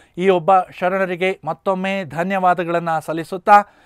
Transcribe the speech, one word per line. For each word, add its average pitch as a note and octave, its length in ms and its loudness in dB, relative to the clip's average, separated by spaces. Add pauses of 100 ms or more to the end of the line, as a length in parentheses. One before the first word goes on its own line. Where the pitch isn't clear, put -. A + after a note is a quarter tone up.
(180)
ಈ F#3 120 2
ಒಬ್ಬ F3+ 300 2
ಶರಣರಿಗೆ F#3 840 -2
ಮತ್ತೊಮ್ಮೆ F#3+ 580 -4
ಧನ್ಯವಾದಗಳನ್ನ E3+ 960 -2
ಸಲ್ಲಿಸುತ್ತಾ, F3+ 640 2 (220)